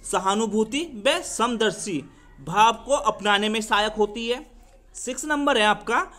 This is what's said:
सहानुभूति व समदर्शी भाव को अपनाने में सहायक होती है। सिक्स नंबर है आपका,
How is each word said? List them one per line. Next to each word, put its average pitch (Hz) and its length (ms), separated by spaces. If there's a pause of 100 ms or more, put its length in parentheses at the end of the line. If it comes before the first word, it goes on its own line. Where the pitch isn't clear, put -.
(120)
सहानुभूति 220 960
व 330 140
समदर्शी 220 840 (380)
भाव 202 320
को - 180
अपनाने 208 580
में 220 120
सहायक 214 320
होती 214 340
है। 247 180 (480)
सिक्स 254 320
नंबर 285 320
है 214 80
आपका, 220 540